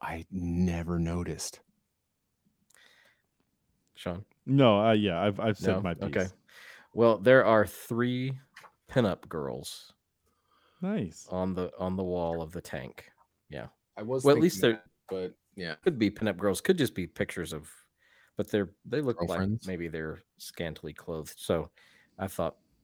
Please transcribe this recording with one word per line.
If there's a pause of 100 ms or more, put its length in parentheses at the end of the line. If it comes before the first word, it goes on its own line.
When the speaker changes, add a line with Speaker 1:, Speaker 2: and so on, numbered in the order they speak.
Speaker 1:
I
never
noticed. (2250)
Speaker 2:
Sean? (220)
Speaker 3:
No,
uh,
yeah,
I've,
I've
said
Speaker 2:
No?
Speaker 3:
my
piece.
Speaker 2:
Okay. (680)
Well,
there
are
three (580)
pinup
girls (880)
Speaker 3:
Nice.
Speaker 2:
on
the,
on
the
wall
of
the
tank. (400)
Yeah. (300)
Speaker 1:
I
was
Speaker 2:
Well,
at
least
Speaker 1:
thinking (320)
Speaker 2:
there
Speaker 1:
that,
but
yeah.
Speaker 2:
could
be
pinup
girls,
could
just
be
pictures
of, (680)
but
they're, (160)
they
look
Speaker 1:
Girlfriends?
Speaker 2:
like
maybe
they're (180)
scantily
clothed.
So (500)
I
thought (280)